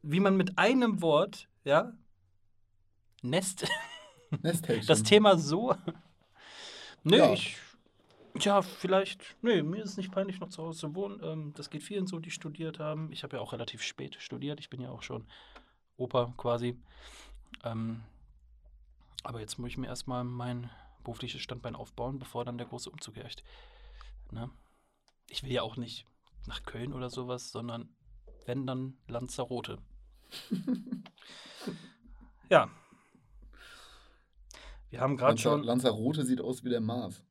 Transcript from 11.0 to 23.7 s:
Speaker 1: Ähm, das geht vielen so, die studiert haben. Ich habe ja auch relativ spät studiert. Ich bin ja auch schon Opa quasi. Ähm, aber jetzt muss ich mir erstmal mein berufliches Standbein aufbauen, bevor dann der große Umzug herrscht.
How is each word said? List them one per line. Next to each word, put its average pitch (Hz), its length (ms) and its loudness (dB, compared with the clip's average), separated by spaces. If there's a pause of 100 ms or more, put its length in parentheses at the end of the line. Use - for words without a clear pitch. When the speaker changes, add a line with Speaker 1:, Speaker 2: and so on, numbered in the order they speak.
Speaker 1:
Ähm, 156 320 -8
das 147 140 -12
geht 147 140 -10
vielen 196 220 -4
so, 180 140 -6
die 165 120 -10
studiert 160 480 -8
haben. 156 320 -6
Ich - 120 -10
habe 139 140 -8
ja 104 40 -4
auch - 120 -8
relativ 117 280 -8
spät - 380 -8
studiert. 139 400 -8
Ich - 100 -16
bin 127 120 -10
ja 123 80 -8
auch 123 140 -12
schon 120 220 -10 (720)
Opa 123 400 0
quasi. 120 400 0 (840)
Ähm, 113 380 -6 (1200)
aber 117 140 -8
jetzt 104 180 -10
muss 120 120 -8
ich - 80 -10
mir 127 100 -6
erstmal 123 360 -6
mein 123 460 -6 (340)
berufliches 120 380 -10
Standbein 117 340 -10
aufbauen, 123 440 -8
bevor 120 260 -6
dann 120 120 -8
der 120 100 -8
große 120 220 -10
Umzug - 280 -14
herrscht. - 260 -14 (880)